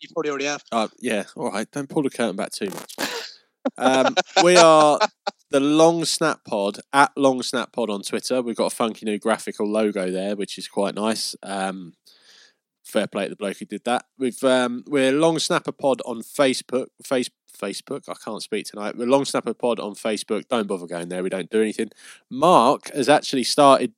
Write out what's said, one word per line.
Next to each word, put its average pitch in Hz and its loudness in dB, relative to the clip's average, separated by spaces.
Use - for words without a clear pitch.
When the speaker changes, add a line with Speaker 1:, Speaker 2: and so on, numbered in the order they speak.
Speaker 1:
You've 143 -20
probably 151 -4
already 139 -4
have. 147 -6
Speaker 2:
Uh, 110 -2
yeah, 110 -4
all 120 -6
right. 101 -4
Don't 139 -8
pull 156 -2
the 131 0
curtain 110 -4
back 101 -6
too - -8
much. - -14
Um, 131 2
we 180 8
are 156 8
the 139 4
Long 160 4
Snap - -2
Pod, 104 -4
at 139 4
Long 135 2
Snap - -6
Pod 113 -4
on 101 -6
Twitter. 123 -4
We've 117 -6
got 98 0
a - -12
funky 110 -4
new 104 -2
graphical 107 -2
logo 104 0
there, 95 -4
which 98 -8
is 92 -14
quite 98 -4
nice. 107 -4
Um, 95 -8
fair 104 -4
play 101 -4
to - -4
the - -14
bloke 98 -6
who 104 -12
did 104 -10
that. 120 -2
We've, 127 -6
um, 123 2
we're 135 2
Long 160 2
Snapper 151 -2
Pod 131 0
on 117 -8
Facebook. 131 -2
Face-, 127 -2
Facebook? 104 -10
I 87 -10
can't 104 -10
speak 104 -6
tonight. 104 -10
We're 120 -4
Long 139 4
Snapper 120 -4
Pod 117 -2
on 104 -8
Facebook. 110 -6
Don't 113 -2
bother 90 -6
going 85 -8
there. 90 -6
We 95 -2
don't 92 -6
do 110 2
anything. 107 -2
Mark 139 4
has 135 -2
actually 135 2
started 139 4